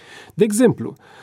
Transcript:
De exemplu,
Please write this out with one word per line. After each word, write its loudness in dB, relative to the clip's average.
De 2
exemplu, 0